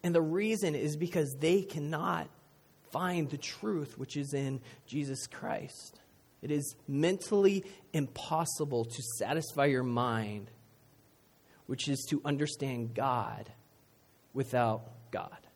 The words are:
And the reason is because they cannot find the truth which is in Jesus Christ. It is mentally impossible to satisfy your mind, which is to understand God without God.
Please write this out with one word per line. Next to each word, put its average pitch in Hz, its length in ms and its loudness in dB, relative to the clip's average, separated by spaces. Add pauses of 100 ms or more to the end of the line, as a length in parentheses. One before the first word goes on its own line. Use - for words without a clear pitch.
And 175 100 2
the 165 80 8
reason 190 540 2
is 151 220 0
because 156 420 0
they 175 240 4
cannot 160 640 -2 (640)
find 175 360 0
the 139 120 -6
truth 175 580 -4
which 131 180 -8
is 139 200 -4
in 135 260 -2 (240)
Jesus 135 400 -4
Christ. - 760 -8 (440)
It 147 80 -4
is 143 240 -2 (120)
mentally 190 800 4 (260)
impossible 147 960 0
to 117 160 -8 (160)
satisfy 143 480 0
your 127 180 4
mind, 113 680 0 (1120)
which 135 220 -4
is 135 240 0
to 147 120 0
understand 135 720 -2
God 113 560 0 (840)
without 120 520 2 (260)
God. - 280 -6 (180)